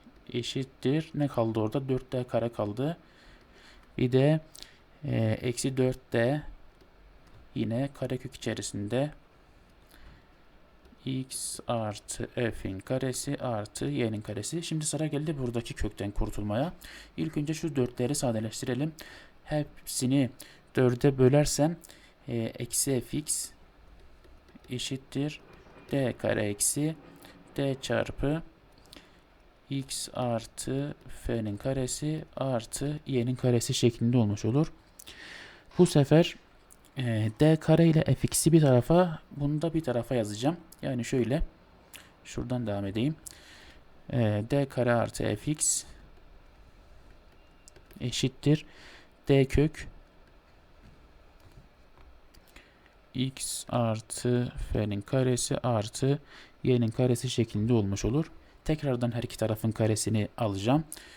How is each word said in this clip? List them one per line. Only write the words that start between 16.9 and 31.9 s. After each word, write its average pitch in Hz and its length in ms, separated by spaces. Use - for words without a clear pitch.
İlk 160 200
önce 151 160
şu 156 220
dörtleri 127 400
sadeleştirelim. 123 760
Hepsini 139 880
dörde 131 420
bölersem, 143 600
e, 120 100
eksi 120 640
F - 160
X - 340
eşittir 135 680
D 131 260
kare 107 280
eksi 143 500
d 139 240
çarpı 139 600
x 135 440
artı 127 800
f'nin 110 500
karesi 135 680